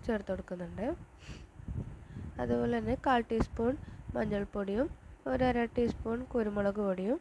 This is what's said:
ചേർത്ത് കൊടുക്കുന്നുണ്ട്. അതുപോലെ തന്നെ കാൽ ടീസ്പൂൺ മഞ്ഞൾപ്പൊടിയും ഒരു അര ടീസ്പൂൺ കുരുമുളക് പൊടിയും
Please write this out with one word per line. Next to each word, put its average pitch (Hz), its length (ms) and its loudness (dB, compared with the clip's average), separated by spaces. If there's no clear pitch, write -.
ചേർത്ത് 202 280 0
കൊടുക്കുന്നുണ്ട്. 180 520 -4
അതുപോലെ 240 360 2
തന്നെ 220 160 0
കാൽ 247 140 6
ടീസ്പൂൺ 226 420 2
മഞ്ഞൾപ്പൊടിയും 208 720 0
ഒരു 254 200 4
അര 233 260 2
ടീസ്പൂൺ 233 420 0
കുരുമുളക് 208 520 2
പൊടിയും 190 340 2